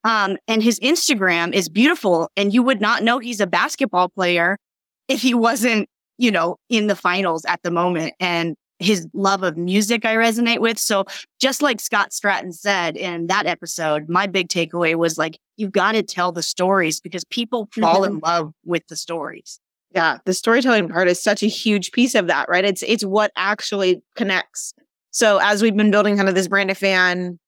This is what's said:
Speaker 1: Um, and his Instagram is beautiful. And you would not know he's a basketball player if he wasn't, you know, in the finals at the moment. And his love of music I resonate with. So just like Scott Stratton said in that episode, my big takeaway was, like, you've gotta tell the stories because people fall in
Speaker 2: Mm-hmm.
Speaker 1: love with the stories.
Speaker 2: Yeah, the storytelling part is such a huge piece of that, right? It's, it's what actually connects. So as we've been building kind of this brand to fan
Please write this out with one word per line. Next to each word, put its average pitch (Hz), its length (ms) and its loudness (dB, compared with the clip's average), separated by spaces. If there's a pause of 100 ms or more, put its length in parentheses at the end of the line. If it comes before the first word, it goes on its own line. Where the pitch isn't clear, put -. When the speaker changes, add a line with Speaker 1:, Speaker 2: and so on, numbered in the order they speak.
Speaker 1:
Um, 208 360 0 (100)
and 220 140 2
his 226 180 2
Instagram 190 720 0
is 180 160 0
beautiful. 196 680 2
And 202 160 2
you 247 80 6
would 240 180 0
not 214 220 0
know 233 160 2
he's 233 220 -8
a 196 60 2
basketball 180 640 0
player 175 480 0 (520)
if 240 120 0
he 240 140 2
wasn't, 226 560 2 (260)
you 240 140 2
know, 175 260 0 (140)
in 214 160 2
the 196 100 0
finals 175 480 -2
at 170 180 -4
the 175 80 -2
moment. 170 480 -2
And 170 380 -2 (220)
his 175 340 0
love 196 300 0
of 165 160 -2
music 208 480 0
I 220 80 2
resonate 233 460 0
with. 226 180 0
So 196 260 0 (340)
just 262 220 0
like 269 200 0
Scott - 320 -2
Stratton 185 400 -2
said 175 440 -2
in 170 300 -6
that 185 200 0
episode, 160 600 -4
my 185 180 0
big 180 220 -2
takeaway 165 460 0
was, 165 240 -2
like, 160 200 -4 (180)
you've 202 160 -6
gotta 202 300 2
tell 180 300 -4
the 165 100 -8
stories 180 580 0
because 180 240 -12
people 233 440 -6 (100)
fall 190 260 4
in 202 100 -2
Speaker 2:
Mm-hmm. 156 120 -10
Speaker 1:
love 165 260 -2 (120)
with 170 240 -4
the 156 80 -14
stories. - 640 -10 (340)
Speaker 2:
Yeah, 160 320 0
the 185 80 0
storytelling 226 560 2
part 180 180 2
is 180 140 0
such 208 200 0
a 208 40 0
huge 208 460 0
piece 240 220 2
of 190 120 2
that, 147 240 -2
right? 185 160 2
It's, 196 160 -2
it's 226 220 -2
what 208 300 0
actually 196 680 -2 (120)
connects. - 600 -4 (360)
So 208 280 2
as 208 240 2
we've 220 140 2
been 214 160 4
building 208 240 4
kind 196 120 2
of 185 60 0
this 180 140 0
brand 196 200 0
to 190 60 -2
fan 180 720 0